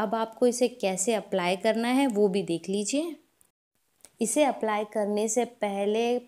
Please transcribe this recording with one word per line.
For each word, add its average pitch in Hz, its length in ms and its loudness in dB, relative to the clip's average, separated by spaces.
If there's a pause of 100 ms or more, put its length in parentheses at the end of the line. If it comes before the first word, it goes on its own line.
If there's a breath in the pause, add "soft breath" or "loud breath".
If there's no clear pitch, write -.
अब 214 140 -2
आपको 226 320 0
इसे 240 220 2
कैसे 208 460 -2
अप्लाई 185 420 0
करना 226 320 0
है 269 180 2
वो 208 220 4
भी 190 140 0
देख 165 260 -4
लीजिए। 269 460 -2 (1040)
इसे 262 240 2
अप्लाई 220 480 -2
करने 208 360 0
से 233 160 0
पहले 214 840 -2